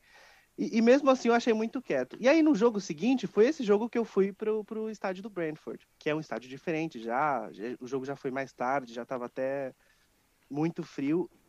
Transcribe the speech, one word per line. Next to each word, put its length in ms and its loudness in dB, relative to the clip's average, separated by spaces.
E, 200 -2
e 40 4
mesmo 280 6
assim 200 4
eu 40 6
achei 200 4
muito 280 -2
quieto. 380 -4
E 80 0
aí 160 8
no 120 6
jogo 260 2
seguinte, 460 -2
foi 200 6
esse 160 -2
jogo 260 2
que 80 -6
eu 80 0
fui 280 2
pro, 300 -4
pro 260 -8
estádio 340 -8
do 60 -12
Brentford, 580 -8
que 100 -4
é 60 0
um 40 -2
estádio 300 -10
diferente 520 -6
já, 500 -2
já, 120 -12
o 80 -12
jogo 180 -6
já 100 -8
foi 160 -8
mais 220 -6
tarde, 400 -4
já 120 -10
tava 200 -8
até 480 -6
muito 340 -4
frio. 460 -2